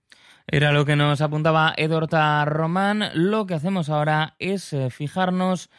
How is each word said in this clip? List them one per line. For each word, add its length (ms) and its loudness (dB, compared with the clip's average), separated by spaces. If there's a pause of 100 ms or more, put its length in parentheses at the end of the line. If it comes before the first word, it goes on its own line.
(500)
Era 220 2
lo 140 2
que 100 2
nos 240 2
apuntaba 560 2
Edorta 680 2
Román. 580 0 (100)
Lo 320 0
que 80 -6
hacemos 360 -2
ahora 500 0
es, 320 -6
eh, 180 -2
fijarnos 880 -2